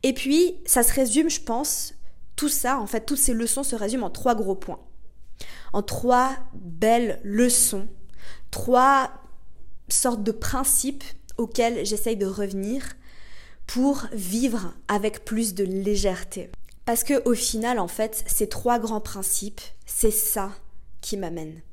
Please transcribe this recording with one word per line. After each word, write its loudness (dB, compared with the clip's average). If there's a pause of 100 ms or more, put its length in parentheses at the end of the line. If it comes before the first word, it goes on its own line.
Et 4
puis, 2
ça 6
se 6
résume, 4
je -2
pense, -2 (420)
tout 0
ça, 0
en -2
fait, -2
toutes 0
ces 4
leçons 0
se -2
résument 0
en -2
trois 2
gros 0
points. -6 (920)
En 4
trois 2 (180)
belles 2
leçons, 4 (640)
trois 4 (760)
sortes 2
de 2
principes 0 (340)
auxquels 0
j'essaye 0
de 0
revenir -2 (800)
pour 2 (100)
vivre -2 (120)
avec 0
plus -2
de 0
légèreté. 0 (340)
Parce 2
que 2
au 6
final, 0
en 0
fait, -2
ces 2
trois 2
grands -2
principes, -4 (240)
c'est 4
ça 0 (500)
qui -4
m'amène. -8 (120)